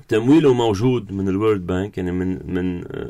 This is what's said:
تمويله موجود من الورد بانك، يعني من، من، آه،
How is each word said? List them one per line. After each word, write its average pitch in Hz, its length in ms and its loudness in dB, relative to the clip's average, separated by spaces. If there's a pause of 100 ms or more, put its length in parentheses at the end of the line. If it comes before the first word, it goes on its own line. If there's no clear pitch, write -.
تمويله 131 460 4
موجود 117 580 0
من 98 160 -2
الورد 101 380 0
بانك، 95 320 -4
يعني 90 140 -4
من، 92 420 -4
من، 90 300 -4
آه، - 20 -16 (240)